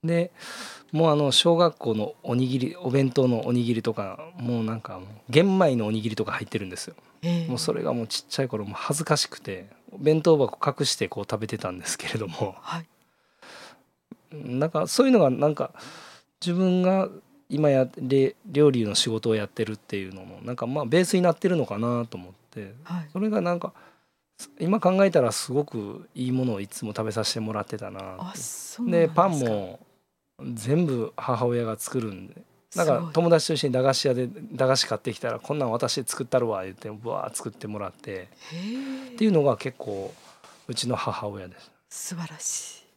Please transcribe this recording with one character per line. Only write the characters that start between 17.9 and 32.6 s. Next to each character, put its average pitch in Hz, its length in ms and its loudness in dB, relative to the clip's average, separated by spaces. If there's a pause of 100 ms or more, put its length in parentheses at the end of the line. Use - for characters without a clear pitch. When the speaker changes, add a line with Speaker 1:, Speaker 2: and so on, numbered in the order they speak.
Speaker 1:
れ-、 135 380 2 (100)
料 147 260 6
理 120 120 2
の 104 120 -2
仕 - 120 2
事 113 220 -2
を 110 60 4
や 104 100 -2
っ - 20 -10
て - 160 -4
る 107 100 -4
っ 104 40 -10
て - 200 -8
い 95 120 -6
う 92 40 -14
の 95 120 -14
も、 92 160 -18
な 117 120 -8
ん - 40 -8
か 117 100 -4
ま 143 140 -2
あ、 135 40 -4
ベ 151 160 4
ー 180 40 4
ス 185 100 0
に 180 60 4
な 175 100 4
っ 160 60 0
て - 100 -2
る 180 80 2
の 139 100 0
か 101 140 -6
な 120 280 0
と 104 100 -12
思 92 140 -14
っ - 20 -20 (180)
て、 101 220 -14 (100)
Speaker 2:
は 170 160 -6
い。 151 140 -12
Speaker 1:
そ 185 60 -6
れ 214 100 0
が 208 100 2
な 175 140 0
ん 175 80 -4
か、 - 120 -8 (840)
今 190 220 0
考 190 240 6
え 190 60 4
た 151 100 6
ら - 100 4
す - 220 -6
ご 147 100 2
く 107 500 -8
い 127 140 -4
い 127 60 0
も 131 100 2
の 120 120 0
を 98 40 -6
い 98 80 -8
つ - 160 -12
も 107 80 -6
食 110 140 -4
べ 113 80 -4
さ 110 100 -2
せ - 100 -2
て 117 60 -4
も 110 140 -4
ら 104 80 -2
っ 104 40 -4
て - 120 -10
た 101 120 -10
な 98 100 -14
っ 95 40 -10
て。 95 40 -12 (120)
Speaker 2:
あ、 175 160 -10
そ - 480 -10
う 240 60 -2
な 175 80 4
ん - 20 6
で 165 80 6
す 165 60 -2
か。 - 0 -
Speaker 1:
で、 - 20 0
パ 175 120 6
ン 160 120 0
も 104 400 -2 (760)
全 139 320 0
部 120 280 -2
母 123 300 -2
親 120 180 0
が 110 140 -4
作 - 240 -4
る 110 100 -6
ん 92 160 -14
で、 - 140 -20 (340)